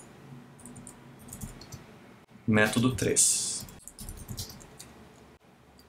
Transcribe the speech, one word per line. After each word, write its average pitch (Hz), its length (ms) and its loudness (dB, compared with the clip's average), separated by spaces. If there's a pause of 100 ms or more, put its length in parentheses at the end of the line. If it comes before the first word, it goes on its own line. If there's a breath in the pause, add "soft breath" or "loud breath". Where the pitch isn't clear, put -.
(2500)
Método 110 480 6
três. - 600 2 (2250)